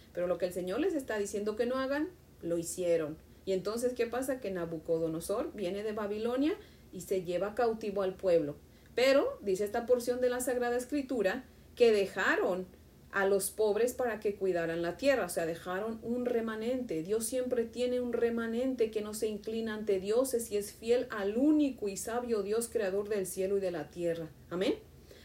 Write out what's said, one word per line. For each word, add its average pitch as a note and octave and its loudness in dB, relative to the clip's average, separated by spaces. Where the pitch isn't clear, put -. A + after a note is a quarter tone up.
Pero F3 -2
lo F3 0
que F#3 0
el F3 -6
Señor F#3 -4
les E4+ 0
está B3+ -2
diciendo G#3 -2
que A#3+ 0
no B3+ 0
hagan, C#4+ -2
lo E3+ -2
hicieron. E3 0
Y G3 -2
entonces, A#3 -2
¿qué A#3 -2
pasa? C4+ -4
Que F#3+ -6
Nabucodonosor E3 -2
viene G3 -4
de G#3+ -4
Babilonia A3+ 0
y F#3 -10
se F#3 -2
lleva F3+ -2
cautivo A3 0
al F#3+ 0
pueblo. E3 2
Pero, C#4 4
dice G3+ 0
esta A#3 -2
porción B3 2
de B3 4
la B3 0
Sagrada A#3+ 0
Escritura, B3+ 0
que A#3 8
dejaron G3 2
a G3 2
los G3 2
pobres A3 2
para A3+ -2
que G#3 0
cuidaran E3+ 0
la E3+ -2
tierra, C4 2
o - -8
sea, E3+ -2
dejaron F#3+ -4
un A#3+ -2
remanente. A3+ -2
Dios G#3+ -2
siempre B3 0
tiene B3 -2
un A#3+ -2
remanente A#3 0
que G#3+ -4
no G#3+ -6
se A3 -2
inclina A3 -4
ante G#3+ 0
dioses A3+ 0
y G#3 -2
es G3+ -4
fiel A#3+ 0
al G#3 -2
único C#4+ 4
y F#3+ -4
sabio A#3 -2
Dios, A3 -2
creador G3+ 0
del G3+ 0
cielo F#3+ 0
y - 0
de F#3 0
la D3+ -6
tierra. E3 -2
Amén. G3 0